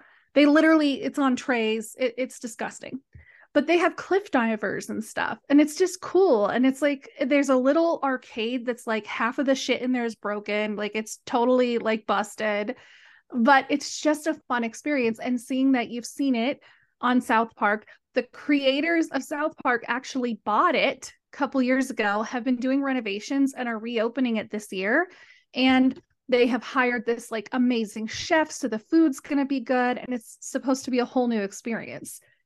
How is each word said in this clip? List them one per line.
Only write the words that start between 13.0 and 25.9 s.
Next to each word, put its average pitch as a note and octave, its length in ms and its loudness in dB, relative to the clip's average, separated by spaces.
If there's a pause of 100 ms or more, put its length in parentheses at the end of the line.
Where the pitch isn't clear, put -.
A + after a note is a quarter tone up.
but C4+ 380 4
it's - 280 -4
just D4+ 280 0
a D#4 80 0 (120)
fun A#3+ 160 -2
experience. A#3 540 -2
And B3 240 -4
seeing C4+ 300 0
that A#3+ 180 0
you've A#3 160 -10
seen C#4 300 -2
it A#3 240 -2 (420)
on B3 180 2
South A#3 360 0
Park, G#3+ 320 0 (260)
the B3 80 0
creators D4 840 0
of C4+ 160 -4
South D#4 400 -6
Park B3 240 0
actually B3 580 -4
bought C4+ 300 2
it A#3+ 360 -2 (220)
a - 20 -20
couple C#4 240 -2
years B3+ 300 2
ago, G#3 320 -2
have A#3 220 -6
been B3+ 140 0
doing C4 260 0
renovations C4 720 -2
and B3 120 -6
are A3+ 120 -4
reopening A#3 560 -2
it - 160 -4
this G#3+ 200 -8
year. A3 360 0 (480)
And C4 440 4 (300)